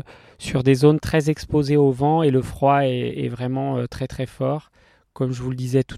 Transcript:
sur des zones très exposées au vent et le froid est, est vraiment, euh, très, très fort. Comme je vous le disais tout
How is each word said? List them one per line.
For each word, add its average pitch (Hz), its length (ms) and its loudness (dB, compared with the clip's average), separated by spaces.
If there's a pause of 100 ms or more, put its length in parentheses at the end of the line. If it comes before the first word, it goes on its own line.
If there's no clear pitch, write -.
(380)
sur - 240 -4
des 135 140 4
zones 147 240 6
très 156 320 0
exposées 147 460 0
au 139 140 4
vent 147 300 0
et 151 80 4
le 127 140 2
froid 139 420 2
est, 123 400 -2
est - 20 -2
vraiment, 131 500 -4
euh, 120 100 -4
très, - 180 -8
très 131 220 -6
fort. 139 420 -6 (440)
Comme 131 180 -2
je 123 100 -8
vous 127 80 -6
le 131 60 -4
disais 127 260 0
tout - 160 -6